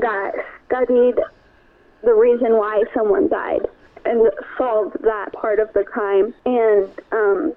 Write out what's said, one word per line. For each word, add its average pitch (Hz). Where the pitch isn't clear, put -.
that 196
studied 247
the 226
reason 233
why 214
someone 202
died -
and 226
solved 220
that 214
part 214
of 214
the 202
crime. 202
And, 220
um, 202